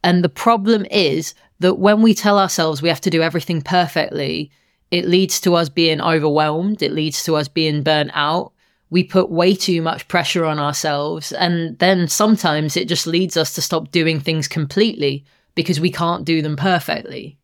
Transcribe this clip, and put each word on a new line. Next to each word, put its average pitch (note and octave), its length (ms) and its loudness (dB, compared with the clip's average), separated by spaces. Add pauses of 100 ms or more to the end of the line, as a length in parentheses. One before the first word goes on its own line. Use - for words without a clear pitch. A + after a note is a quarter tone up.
And F3+ 220 4
the E3 60 2
problem A3 600 2
is D#3+ 440 0 (240)
that F3+ 160 4
when G#3 260 4
we A3 140 8
tell G3+ 240 2
ourselves D#3+ 420 0
we E3 80 0
have D#3+ 140 -2
to F#3 80 0
do D#3+ 100 2
everything D#3+ 400 -2
perfectly, D#3 880 -2 (400)
it F3 140 0
leads F#3 380 2
to F3 140 4
us E3+ 120 0
being D#3+ 320 0
overwhelmed. D#3 800 0
It - 120 -2
leads D3+ 320 -4
to D#3+ 120 0
us D3 120 -2
being D#3 340 0
burnt D3+ 320 0
out. D3+ 380 -2 (360)
We F3+ 160 2
put F#3 240 2
way F3 260 4
too F3 280 0
much D#3 260 -4
pressure E3+ 380 0
on D3+ 120 -2
ourselves. D3 760 -4
And E3+ 480 -2
then F3 280 2
sometimes E3+ 680 0
it - 100 -4
just E3+ 180 -2
leads E3+ 300 0
us D#3 200 0
to E3+ 40 -6
stop - 300 -4
doing D#3+ 300 0
things D#3 280 -2
completely C#3+ 760 -2 (280)
because D#3+ 260 -2
we E3+ 100 0
can't E3+ 340 -4
do D#3+ 160 0
them D3+ 160 -4
perfectly. D#3+ 880 -4